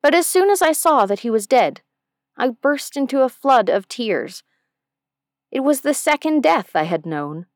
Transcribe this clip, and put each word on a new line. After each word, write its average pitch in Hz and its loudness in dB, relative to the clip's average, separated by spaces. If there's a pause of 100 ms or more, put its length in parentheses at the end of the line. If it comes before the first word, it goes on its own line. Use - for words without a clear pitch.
But 302 4
as 339 2
soon 381 2
as 403 2
I 320 2
saw 302 2
that 202 -2
he 240 -6
was 220 0
dead, 220 2 (560)
I 254 0
burst 277 -4
into 277 -2
a 254 2
flood 247 2
of 196 -2
tears. 185 -6 (1080)
It 262 -6
was 269 0
the 294 -2
second 302 0
death 214 0
I 160 0
had 165 -4
known 151 -8